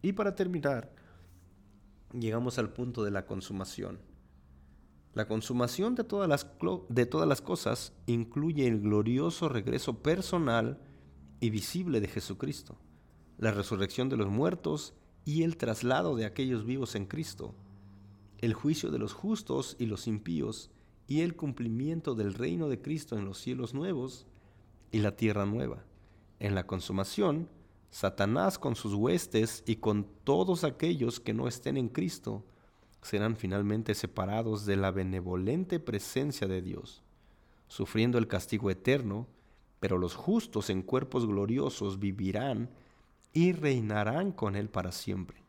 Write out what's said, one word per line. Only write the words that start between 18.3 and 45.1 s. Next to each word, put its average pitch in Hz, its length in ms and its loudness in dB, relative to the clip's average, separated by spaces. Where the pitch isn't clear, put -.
el 113 160 2
juicio 147 360 0
de - 80 0
los 107 140 -4
justos 190 680 -2
y 120 80 0
los 107 200 -4
impíos 107 640 -2
y 147 140 0
el 170 160 0
cumplimiento 135 800 -4
del 104 180 0
reino 151 360 -2
de 131 120 -2
Cristo 143 380 -4
en 98 80 -2
los 98 120 -8
cielos 123 360 -6
nuevos 139 520 -4
y 110 80 2
la 104 160 2
tierra 104 280 2
nueva. 101 400 -2
En 101 160 0
la 92 120 0
consumación, 143 840 0
Satanás 117 680 2
con 123 180 -2
sus 101 180 -4
huestes 113 720 2
y 113 100 2
con 104 300 2
todos 175 400 4
aquellos 165 560 0
que 113 140 -2
no 123 140 0
estén 135 280 -4
en 123 140 0
Cristo 120 560 -4
serán 107 340 0
finalmente 101 580 0
separados 104 720 -2
de 101 120 2
la 98 140 4
benevolente 95 880 0
presencia 131 680 -2
de 92 160 0
Dios, - 400 -10
sufriendo 113 500 2
el 113 120 4
castigo 98 420 0
eterno, 117 560 0
pero 92 180 2
los 90 160 0
justos 190 560 0
en 95 120 2
cuerpos 127 440 0
gloriosos 104 720 0
vivirán 104 720 -2
y 175 200 6
reinarán 131 760 2
con 101 240 0
Él 104 160 -2
para 92 220 -2
siempre. - 560 -6